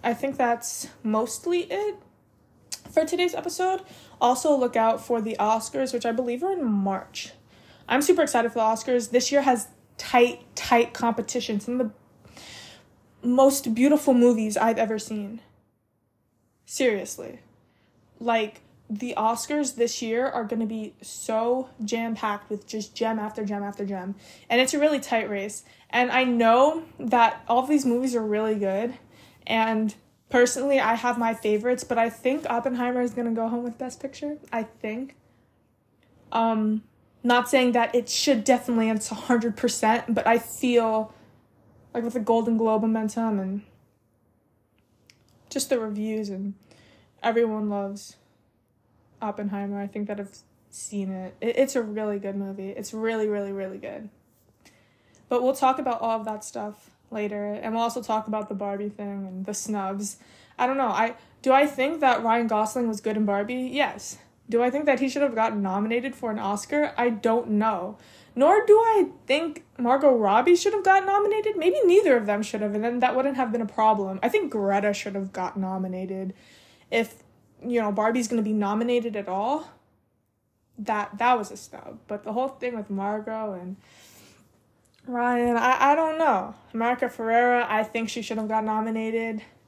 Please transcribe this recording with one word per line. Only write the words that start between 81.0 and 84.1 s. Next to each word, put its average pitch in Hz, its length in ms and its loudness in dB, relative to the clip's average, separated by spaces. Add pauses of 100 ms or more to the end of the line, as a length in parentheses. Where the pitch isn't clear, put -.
that 240 200 4
was 202 140 -6
a 202 60 -16
snub. - 500 -18
But 208 160 -10
the 214 80 -8
whole 254 160 -2
thing 247 300 -8
with 208 120 -10
Margot 208 640 -6
and 180 220 -12 (1300)